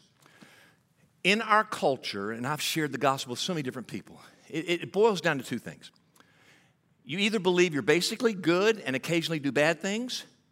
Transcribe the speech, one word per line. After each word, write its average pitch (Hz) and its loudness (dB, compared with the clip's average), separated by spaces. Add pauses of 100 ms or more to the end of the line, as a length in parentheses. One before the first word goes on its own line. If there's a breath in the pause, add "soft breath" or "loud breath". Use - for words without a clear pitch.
(1200 soft breath)
In 208 4
our 214 4
culture, 117 -2
and 113 -6
I've 147 -4
shared 151 -2
the 127 -8
gospel 135 0
with 120 -6
so - -4
many 151 -4
different 123 -8
people, - -12 (280 loud breath)
it, 170 -2
it 131 -10
boils 202 4
down 151 0
to 123 -6
two 123 -6
things. - -14 (1120 soft breath)
You 147 -6
either 208 2
believe 175 4
you're 135 0
basically 185 2
good 185 2
and 135 -4
occasionally 160 -2
do 135 -2
bad 151 2
things, 220 -6 (280)